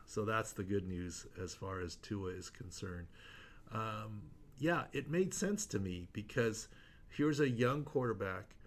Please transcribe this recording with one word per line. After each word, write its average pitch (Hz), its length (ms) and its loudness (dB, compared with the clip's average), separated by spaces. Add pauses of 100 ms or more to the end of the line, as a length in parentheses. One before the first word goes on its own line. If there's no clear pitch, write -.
So - 180 0
that's 110 280 2
the 104 100 -2
good 95 240 2
news 87 400 -4 (120)
as 90 140 -4
far 95 260 -4
as 87 180 -4
Tua 98 340 -4
is 90 180 -8
concerned. 90 580 -8 (640)
Um, 110 520 -4 (340)
yeah, 160 340 4
it 143 180 0
made 185 260 4
sense 208 320 0
to 110 120 0
me 90 340 -2
because 110 540 2 (480)
here's 147 240 4
a 143 100 8
young 123 340 4
quarterback 101 720 0 (120)